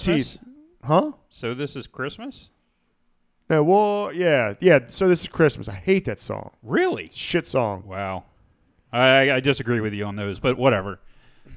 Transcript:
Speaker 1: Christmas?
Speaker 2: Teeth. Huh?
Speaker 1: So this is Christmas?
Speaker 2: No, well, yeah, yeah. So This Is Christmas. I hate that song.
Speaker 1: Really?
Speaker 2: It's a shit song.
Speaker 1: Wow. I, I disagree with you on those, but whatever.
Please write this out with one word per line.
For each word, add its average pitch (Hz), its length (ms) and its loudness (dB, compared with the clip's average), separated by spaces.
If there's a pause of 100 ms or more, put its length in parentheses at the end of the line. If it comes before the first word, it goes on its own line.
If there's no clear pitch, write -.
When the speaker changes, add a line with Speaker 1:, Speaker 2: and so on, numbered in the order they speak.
Speaker 1:
Christmas? 156 300 0
Speaker 2:
Teeth. - 80 -20 (440)
Huh? 190 280 2 (160)
Speaker 1:
So 123 260 -8
this 139 220 -8
is 120 100 -12
Christmas? 208 640 -14 (960)
Speaker 2:
No, 156 140 4
well, 202 500 0
yeah, 143 480 0
yeah. 165 280 6
So 190 200 0
This 175 140 2
Is - 60 -12
Christmas. - 400 0
I 101 60 -10
hate 190 320 0
that 107 140 -6
song. - 300 -10 (120)
Speaker 1:
Really? 156 420 -2
Speaker 2:
It's - 120 -20
a - 20 -14
shit - 280 -4
song. 104 400 -2
Speaker 1:
Wow. 95 380 -6 (680)
I, 131 400 4
I 131 80 0
disagree 123 400 0
with 107 140 -2
you 101 100 -4
on 101 120 -6
those, 101 240 -6
but 127 180 0
whatever. 101 400 0 (580)